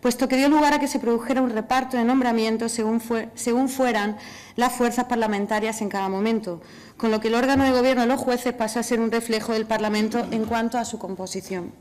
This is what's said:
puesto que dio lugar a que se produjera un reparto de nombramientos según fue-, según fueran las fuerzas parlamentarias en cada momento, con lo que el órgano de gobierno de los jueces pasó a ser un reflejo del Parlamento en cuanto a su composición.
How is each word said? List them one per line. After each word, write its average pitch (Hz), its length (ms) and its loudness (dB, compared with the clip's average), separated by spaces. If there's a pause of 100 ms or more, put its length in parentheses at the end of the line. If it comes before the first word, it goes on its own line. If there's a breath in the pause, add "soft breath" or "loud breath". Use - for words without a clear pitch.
puesto 247 280 0
que 262 80 2
dio 269 120 4
lugar 294 240 6
a 294 60 2
que 269 80 0
se 269 140 -2
produjera 233 420 0
un 247 80 0
reparto 254 460 -2
de 233 80 2
nombramientos 233 680 2
según 226 300 0
fue-, 226 340 -4
según 247 340 0
fueran 220 480 0 (380 loud breath)
las 247 180 2
fuerzas 240 340 0
parlamentarias 214 760 -2
en 208 80 -4
cada 196 180 -2
momento, 196 540 -2 (340 loud breath)
con 226 140 0
lo 214 100 2
que 226 80 -2
el 226 60 2
órgano 269 300 2
de 269 60 4
gobierno 254 320 4
de 233 60 2
los 254 120 2
jueces 247 340 -2
pasó 220 260 -2
a - 20 -2
ser 233 180 0
un 226 100 0
reflejo 226 420 -2
del 220 140 0
Parlamento 214 640 0
en 220 140 -2
cuanto 226 340 -2
a 233 80 -2
su 214 120 -10
composición. 185 840 -8